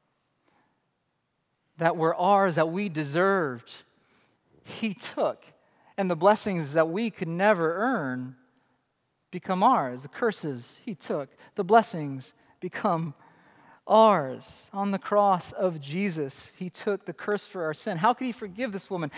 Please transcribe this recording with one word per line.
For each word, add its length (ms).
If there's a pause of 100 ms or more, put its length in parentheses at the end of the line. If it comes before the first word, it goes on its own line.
(1800)
that 180
were 180
ours, 420
that 140
we 200
deserved, 800 (960)
he 280
took. 520 (500)
And 160
the 60
blessings 560
that 160
we 200
could 200
never 480
earn 580 (960)
become 320
ours. 380
The 80
curses 720
he 120
took, 340 (260)
the 80
blessings 680 (260)
become 540 (720)
ours. 840
On 200
the 60
cross 540
of 300
Jesus, 760
he 120
took 360
the 60
curse 340
for 200
our 80
sin. 240
How 160
could 100
he 80
forgive 400
this 180
woman? 280